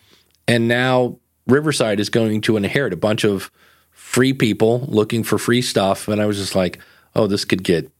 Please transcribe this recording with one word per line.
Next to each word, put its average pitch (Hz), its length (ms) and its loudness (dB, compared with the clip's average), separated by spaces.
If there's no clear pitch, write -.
And 117 180 2
now 123 520 2
Riverside 127 540 2
is 104 80 -2
going 110 340 0
to 110 140 2
inherit 101 380 -2
a - 20 -10
bunch - 280 -2
of 101 260 -2
free - 420 0
people 120 560 0
looking 107 340 0
for 107 140 -2
free 120 240 0
stuff. 98 480 0
And 107 140 0
I 107 40 0
was 104 120 -2
just 95 160 -8
like, 92 240 0
"Oh, 110 120 2
this 98 180 -2
could 92 180 -2
get 85 380 -2